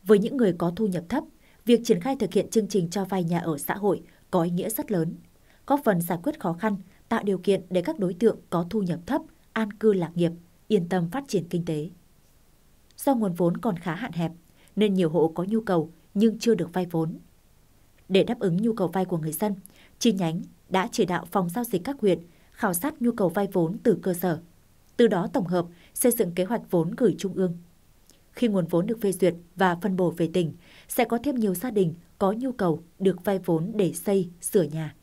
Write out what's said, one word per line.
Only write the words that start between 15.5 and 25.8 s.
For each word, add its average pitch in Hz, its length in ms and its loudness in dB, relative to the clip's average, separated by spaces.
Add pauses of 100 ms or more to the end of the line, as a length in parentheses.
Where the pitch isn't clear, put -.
cầu 170 300 0 (240)
nhưng 220 240 4
chưa 226 160 2
được 170 180 -4
vay 180 180 -2
vốn. 165 280 -2 (880)
Để 190 160 4
đáp 240 140 2
ứng 175 180 0
nhu 220 160 2
cầu 190 160 0
vay 185 160 0
của 180 140 -2
người 156 140 -4
dân, 208 220 -2 (440)
chi 233 140 4
nhánh 180 300 -2 (260)
đã 185 240 0
chỉ 196 120 2
đạo 175 280 -2
phòng 185 160 0
giao 240 160 -4
dịch 185 200 -4
các 277 160 -6
huyện 185 180 4 (340)
khảo 190 220 -2
sát 294 280 -4
nhu 233 100 2
cầu 208 160 0
vay 196 240 0
vốn 180 300 0
từ 185 200 4
cơ 185 120 0
sở, 175 260 -2 (560)
từ 240 100 6
đó 185 260 2
tổng 214 140 -2
hợp, 175 200 0 (280)